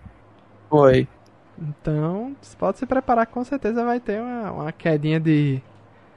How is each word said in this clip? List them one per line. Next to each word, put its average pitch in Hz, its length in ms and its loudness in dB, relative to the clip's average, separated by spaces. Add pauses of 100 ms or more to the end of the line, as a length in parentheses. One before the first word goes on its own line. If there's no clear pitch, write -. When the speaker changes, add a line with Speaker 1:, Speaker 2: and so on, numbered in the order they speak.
(720)
Speaker 1:
Foi. 135 360 6 (560)
Speaker 2:
Então, 165 800 -4
você - 160 -20
pode - 220 -2
se 254 80 -8
preparar 247 400 0
que - 80 -12
com 247 100 -4
certeza 240 400 -4
vai 240 160 -2
ter 214 180 -6
uma, 240 320 -8
uma 151 220 -8
quedinha 156 480 0
de, 147 400 2 (560)